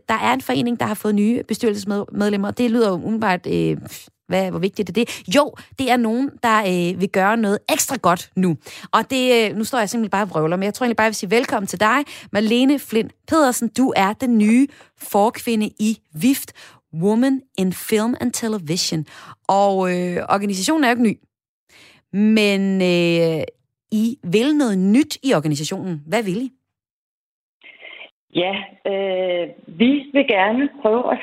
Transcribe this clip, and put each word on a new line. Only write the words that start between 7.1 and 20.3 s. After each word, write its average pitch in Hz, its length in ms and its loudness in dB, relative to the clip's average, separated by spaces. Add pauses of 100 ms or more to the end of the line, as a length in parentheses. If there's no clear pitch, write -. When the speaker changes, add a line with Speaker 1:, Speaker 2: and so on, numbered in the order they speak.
Speaker 1:
noget 208 220 0 (140)
ekstra 269 300 -2
godt 180 340 0
nu. 185 200 0 (360)
Og 214 180 0
det, 247 400 2
øh, 180 60 -6
nu 214 80 -4
står 254 140 -4
jeg 208 100 0
simpelthen 220 220 -4
bare 196 140 0
og 185 60 -8
vrøvler, 160 260 0
men 190 80 -2
jeg 208 100 -2
tror 254 100 -6
egentlig 233 120 0
bare, 220 80 2
jeg 220 60 2
vil 214 40 -6
sige 185 160 -6
velkommen 226 360 0
til 180 140 -6
dig, 226 180 2 (340)
Marlene 240 460 2
Flint - 340 -4 (160)
Pedersen. 254 400 2
Du 254 280 0
er 196 160 2
den 240 260 0
nye 226 280 4 (320)
forkvinde 214 680 -2
i 214 320 -2 (160)
vift, - 640 -2 (240)
Woman 254 400 2 (160)
in 185 140 0
Film 226 480 -2
and 247 120 -2
Television. 180 760 -4 (420)
Og, 196 260 4 (180)
øh, 180 240 -2 (120)
organisationen 202 560 0